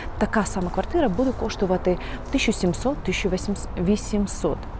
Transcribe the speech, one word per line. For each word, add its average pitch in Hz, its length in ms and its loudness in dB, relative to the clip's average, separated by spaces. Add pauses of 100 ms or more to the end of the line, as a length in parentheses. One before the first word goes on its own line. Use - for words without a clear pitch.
(180)
така 214 280 2
сама 185 240 0
квартира 262 400 2
буде 214 300 2
коштувати 180 580 0 (340)
тисячу 185 220 2
сімсот, 196 440 2
тисячу - 320 -2 (520)
вісімсот. 202 760 0 (220)